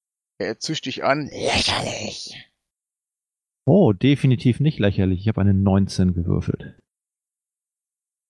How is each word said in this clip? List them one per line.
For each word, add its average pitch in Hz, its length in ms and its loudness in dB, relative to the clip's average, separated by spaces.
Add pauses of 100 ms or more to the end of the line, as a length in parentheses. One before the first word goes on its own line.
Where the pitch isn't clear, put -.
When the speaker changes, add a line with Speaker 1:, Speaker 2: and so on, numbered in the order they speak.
(400)
Speaker 1:
Er 104 180 -6
zischt 151 300 -8
dich - 160 -8
an. 139 240 0
Lächerlich. - 1200 -6 (1160)
Speaker 2:
Oh, 143 260 6
definitiv 131 680 2
nicht 151 200 0
lächerlich. 95 400 2
Ich 101 80 -8
hab 110 100 0
eine 98 160 4
neunzehn 95 600 2
gewürfelt. 92 600 -4 (1500)